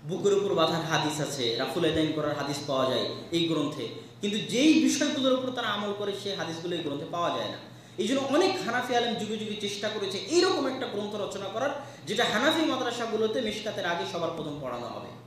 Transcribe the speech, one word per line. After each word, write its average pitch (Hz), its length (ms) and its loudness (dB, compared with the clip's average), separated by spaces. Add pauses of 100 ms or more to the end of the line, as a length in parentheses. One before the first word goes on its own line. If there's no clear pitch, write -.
বুকের 190 300 2
উপর 196 200 0
বাঁধার 160 320 2
হাদিস 147 260 0 (100)
আছে, 123 180 -2 (140)
রাফুল 165 260 0
আদাইন 156 320 4
করার 147 220 0
হাদিস 139 200 -4 (100)
পাওয়া 131 220 2
যায় 110 140 0 (260)
এই 170 200 2
গ্রন্থে, 139 340 0 (360)
কিন্তু 202 160 0 (140)
যেই 285 220 6 (120)
বিষয়গুলোর 269 520 4
উপর 254 200 -2
তারা 226 180 -2
আমল 208 240 -2
করে 202 120 -2 (100)
সেই 196 180 -4
হাদিসগুলো 165 360 -4
এই 151 100 -4
গ্রন্থে 143 300 -4
পাওয়া 170 220 0
যায় 107 160 -4
না। - 60 -10 (420)
এই 214 60 0
জন্য 269 140 2 (140)
অনেক 370 160 6 (140)
হানাফি 247 300 0
আলেম 233 260 2
যুগে 214 200 -4
যুগে 208 240 -6
চেষ্টা 208 240 -4
করেছে 196 280 -4 (160)
এইরকম 349 380 4
একটা 247 220 -4
গ্রন্থ 208 220 -4
রচনা 196 380 -4
করার, 269 180 0 (360)
যেটা 208 240 2
হানাফি 302 300 4 (100)
মাদ্রাসাগুলোতে 226 680 0 (100)
মিশকাতের 208 440 -4
আগে 180 200 -2
সবার 165 260 -2
প্রথম 151 260 -6
পড়ানো 120 320 -6
হবে। - 160 -10 (160)